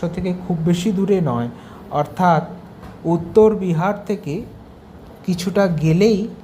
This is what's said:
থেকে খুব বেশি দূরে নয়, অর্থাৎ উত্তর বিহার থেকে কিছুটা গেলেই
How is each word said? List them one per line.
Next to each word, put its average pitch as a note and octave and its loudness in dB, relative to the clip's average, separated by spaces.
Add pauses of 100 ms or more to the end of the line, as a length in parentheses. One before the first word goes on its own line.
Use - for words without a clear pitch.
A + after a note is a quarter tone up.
(140)
থেকে F3+ -4 (160)
খুব F3+ -2
বেশি F3 0
দূরে G3 2
নয়, A#2+ -2 (420)
অর্থাৎ D#3 2 (640)
উত্তর F3 4
বিহার F#3 0 (120)
থেকে F#3+ -6 (920)
কিছুটা F#3 0
গেলেই E3+ 2 (260)